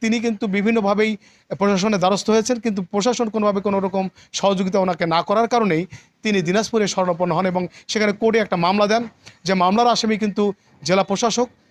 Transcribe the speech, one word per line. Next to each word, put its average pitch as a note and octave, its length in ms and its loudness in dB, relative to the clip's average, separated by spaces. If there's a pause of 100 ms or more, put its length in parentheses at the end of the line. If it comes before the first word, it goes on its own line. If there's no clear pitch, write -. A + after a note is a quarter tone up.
তিনি A#3 180 0
কিন্তু A3+ 280 -4
বিভিন্নভাবেই G#3 680 0 (420)
প্রশাসনের G3+ 400 2
দ্বারস্থ F#3 300 0
হয়েছেন, A3 300 2
কিন্তু G#3 220 -2
প্রশাসন G#3+ 480 -2
কোনোভাবে G#3 320 0
কোনো G3 180 -2
রকম F#3+ 300 -4 (240)
সহযোগিতা G3 460 0
ওনাকে F3+ 260 0
না E3 160 2
করার A3 260 0
কারণেই F#3+ 380 0 (380)
তিনি G#3 180 0
দিনাজপুরে G3+ 460 0
শরণাপন্ন F3 480 0
হন F#3 100 0
এবং F3+ 220 -2 (200)
সেখানে G#3+ 240 0
কোর্টে A3 280 0
একটা G3 160 -2
মামলা F#3+ 320 2
দেন, A3+ 160 2 (400)
যে F3+ 100 0
মামলার G3 340 4
আসামি A3 300 0
কিন্তু G3+ 360 -2 (300)
জেলা F#3 200 2
প্রশাসক, A3 440 -2 (240)